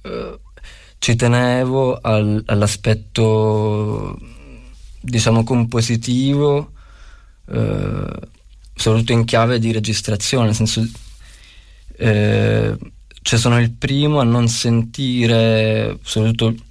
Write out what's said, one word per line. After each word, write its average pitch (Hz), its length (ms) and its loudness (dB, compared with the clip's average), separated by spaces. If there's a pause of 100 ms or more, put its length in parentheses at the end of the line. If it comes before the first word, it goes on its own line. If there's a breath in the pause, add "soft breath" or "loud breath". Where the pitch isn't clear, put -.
eh, - 360 -10 (600 loud breath)
ci 117 180 0
tenevo 127 840 2
al-, 107 460 0
all'aspetto, 107 1700 0 (840 loud breath)
diciamo, 113 440 2
compositivo, 123 1300 0 (800 soft breath)
eh, 50 560 -2 (680)
soprattutto 113 380 0
in 117 120 4
chiave 117 340 2
di 113 140 0
registrazione, 110 720 -2
nel 107 80 2
senso, 113 280 0 (1120 loud breath)
eh, 107 800 2 (460)
cioè - 160 0
sono 120 220 4
il 117 100 2
primo 143 500 0
a 127 40 2
non 117 240 4
sentire, 113 1500 0
soprattutto 113 520 0 (160)